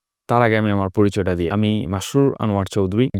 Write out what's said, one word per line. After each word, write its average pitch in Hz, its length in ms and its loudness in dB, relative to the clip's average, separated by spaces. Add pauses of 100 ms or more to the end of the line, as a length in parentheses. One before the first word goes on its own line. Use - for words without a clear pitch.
(260)
তার 120 160 2
আগে 110 160 2
আমি 107 120 0
আমার 98 200 -2
পরিচয়টা 95 460 0
দিই। 85 140 -2
আমি 107 360 0
মাসরুর 120 520 0
আনোয়ার 101 280 0
চৌধুরী, 104 420 0 (120)